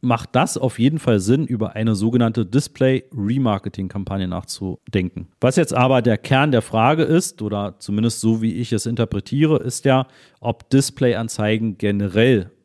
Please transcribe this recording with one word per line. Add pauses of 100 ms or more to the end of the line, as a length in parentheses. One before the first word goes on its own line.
macht
das
auf
jeden
Fall
Sinn,
über
eine
sogenannte
Display-Remarketing-Kampagne
nachzudenken. (120)
Was
jetzt
aber
der
Kern
der
Frage
ist,
oder
zumindest
so,
wie
ich
es
interpretiere,
ist
ja, (340)
ob
Display-Anzeigen
generell (140)